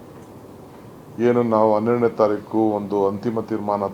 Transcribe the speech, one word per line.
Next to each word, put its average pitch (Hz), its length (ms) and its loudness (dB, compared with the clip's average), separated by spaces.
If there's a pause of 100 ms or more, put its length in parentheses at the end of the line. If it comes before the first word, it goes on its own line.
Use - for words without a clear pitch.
(1300)
ಏನು 120 160 4
ನಾವು 110 320 4
ಹನ್ನೆರಡನೇ 117 340 2
ತಾರೀಕು 107 500 0 (200)
ಒಂದು 101 280 -2
ಅಂತಿಮ 107 320 -4
ತೀರ್ಮಾನ 104 540 -4